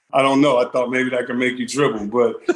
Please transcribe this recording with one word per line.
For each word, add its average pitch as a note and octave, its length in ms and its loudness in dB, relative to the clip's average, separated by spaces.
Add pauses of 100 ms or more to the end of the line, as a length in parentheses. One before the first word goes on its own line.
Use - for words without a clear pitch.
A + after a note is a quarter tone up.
(120)
I C3+ 80 2
don't C3+ 200 4
know, C#3 180 4
I B2 120 0
thought B2 200 -2
maybe B2+ 200 0
that B2 160 -2
could B2 120 -6
make B2+ 200 -2
you A#2+ 80 -6
dribble. A#2 420 -2
But, A#2 280 0 (200)